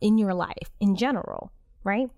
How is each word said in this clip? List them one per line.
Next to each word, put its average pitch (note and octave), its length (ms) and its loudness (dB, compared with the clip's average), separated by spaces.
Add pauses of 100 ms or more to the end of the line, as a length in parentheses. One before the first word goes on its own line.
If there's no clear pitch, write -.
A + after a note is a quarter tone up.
in G#3+ 160 4
your G3+ 160 2
life - 460 -6
in G3+ 160 4
general, A#3+ 560 -2 (320)
right? G#3+ 340 0